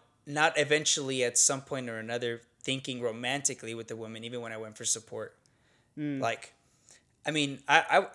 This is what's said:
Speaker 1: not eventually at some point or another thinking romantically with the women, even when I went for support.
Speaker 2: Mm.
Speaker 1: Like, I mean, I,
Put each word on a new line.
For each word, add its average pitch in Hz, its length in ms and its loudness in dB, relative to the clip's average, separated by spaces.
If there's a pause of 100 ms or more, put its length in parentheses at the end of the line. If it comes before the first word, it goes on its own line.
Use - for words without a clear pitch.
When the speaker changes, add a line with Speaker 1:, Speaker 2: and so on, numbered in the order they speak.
(260)
Speaker 1:
not 151 320 2
eventually 139 640 2
at 120 140 2
some 135 240 4
point 131 280 -6
or 113 100 -8
another 117 420 -4 (220)
thinking 135 380 -4
romantically 120 760 -2
with 113 140 -10
the 113 60 -6
women, 110 280 -10
even 120 180 -8
when 113 100 -8
I 110 60 -8
went 107 180 -10
for - 100 -10
support. 110 500 -4 (640)
Speaker 2:
Mm. 147 200 -4
Speaker 1:
Like, - 340 -2 (760)
I 147 40 -2
mean, 143 360 0
I, 156 160 8 (320)